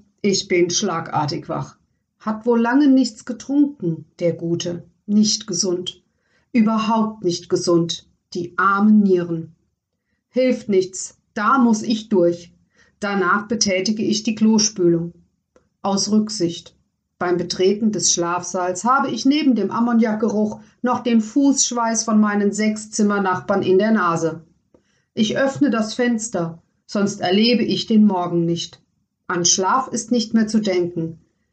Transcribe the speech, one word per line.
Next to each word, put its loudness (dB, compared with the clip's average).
Ich 0
bin 2
schlagartig -4
wach. -8
Hat -8
wohl 2
lange 2
nichts 2
getrunken, -2
der 0
Gute. -6
Nicht 0
gesund. -4
Überhaupt 0
nicht -4
gesund. 0
Die -8
armen 4
Nieren. 0
Hilft 0
nichts. -2
Da 0
muss 4
ich -4
durch. 0
Danach -2
betätige 0
ich -2
die -2
Klospülung. 2
Aus -2
Rücksicht. -2
Beim -2
Betreten 0
des 0
Schlafsaals -4
habe 2
ich -4
neben 2
dem -2
Ammoniakgeruch 0
noch -2
den 2
Fußschweiß 0
von 2
meinen 2
sechs -4
Zimmernachbarn 0
in 2
der 2
Nase. 0
Ich -2
öffne 0
das -4
Fenster, -4
sonst -4
erlebe 2
ich -2
den 6
Morgen 0
nicht. -6
An -2
Schlaf 2
ist -6
nicht 0
mehr 2
zu 0
denken. -2